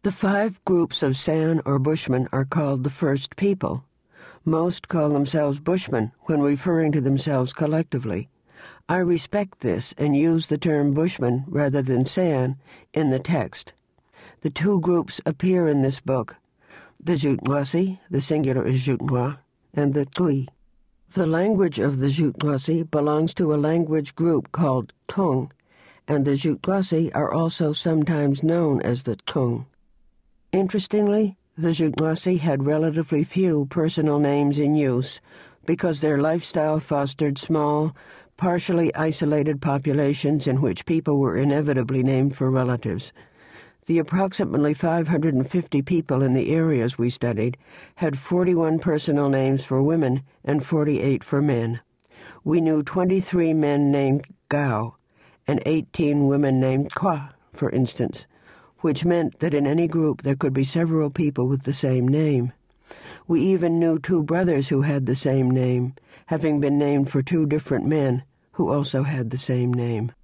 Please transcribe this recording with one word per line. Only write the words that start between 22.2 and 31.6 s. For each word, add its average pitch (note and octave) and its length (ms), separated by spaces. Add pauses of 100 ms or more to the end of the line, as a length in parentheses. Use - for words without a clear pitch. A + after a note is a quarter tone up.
belongs D3+ 420
to D3+ 220
a - 20
language D#3 560
group E3 380
called C3 420 (140)
Tung, C#3 440 (560)
and C#3+ 180
the C#3 120
Jutnwasi E3 800
are - 180
also E3 400
sometimes D3+ 680
known D#3+ 400
as A#2+ 180
the A2+ 140
Tung. A#2+ 500 (840)
Interestingly, G3+ 840 (200)
the E3 120